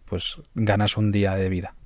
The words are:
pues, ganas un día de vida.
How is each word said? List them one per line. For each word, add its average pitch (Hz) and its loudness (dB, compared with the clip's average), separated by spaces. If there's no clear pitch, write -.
pues, - -6
ganas 104 2
un 107 2
día 98 2
de 95 0
vida. 90 -4